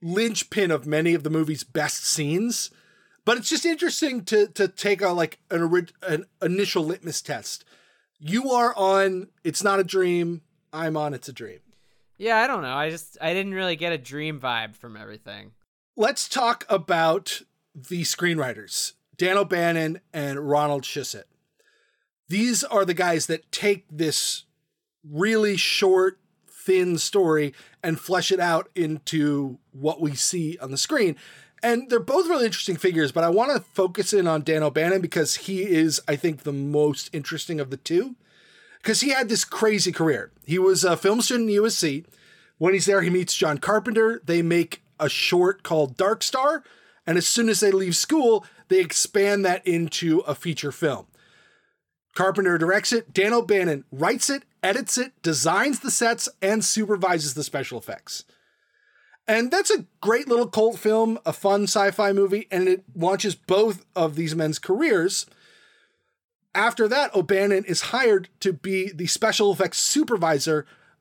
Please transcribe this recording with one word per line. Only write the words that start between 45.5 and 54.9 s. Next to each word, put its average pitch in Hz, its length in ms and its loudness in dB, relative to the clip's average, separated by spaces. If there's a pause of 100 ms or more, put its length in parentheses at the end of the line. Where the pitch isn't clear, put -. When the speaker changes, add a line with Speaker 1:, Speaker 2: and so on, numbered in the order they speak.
Speaker 1:
called 151 360 0
Dark 202 260 -2
Star. 285 400 0 (420)
And 165 120 0
as 170 100 0
soon 233 220 2
as 214 100 2
they 202 120 4
leave 190 240 0
school, 240 500 2 (220)
they 185 120 4
expand 196 640 0
that 185 220 -2
into 170 520 0
a 151 140 -2
feature 147 380 -6
film. 110 360 -4 (1040)
Carpenter 185 440 2
directs 185 360 2
it. 226 180 -2
Dan 202 220 2
O'Bannon 190 580 2
writes 165 380 0
it, 277 140 -4 (200)
edits 208 340 0